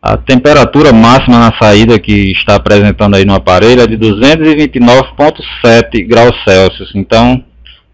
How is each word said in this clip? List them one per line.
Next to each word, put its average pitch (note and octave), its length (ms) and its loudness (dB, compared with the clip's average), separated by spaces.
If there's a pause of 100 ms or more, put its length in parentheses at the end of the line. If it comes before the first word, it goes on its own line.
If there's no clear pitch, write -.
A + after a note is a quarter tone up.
A G#2 160 -4
temperatura C#3+ 760 2
máxima A#2 480 2
na A2+ 180 0
saída A2 400 2
que G2+ 320 -2
está G2+ 240 -2
apresentando G#2 640 0
aí F#2+ 80 0
no G2 100 0
aparelho G2 460 2
é A#2 60 2
de A2 100 -4
duzentos A#2 500 0
e D#3 80 2
vinte D3 220 -4
e C3 40 -2
nove B2 360 2
ponto D3+ 260 -2 (220)
sete A#2 400 0
graus A#2 320 0 (100)
Celsius, F#2+ 480 -2
então A#2 500 -2 (480)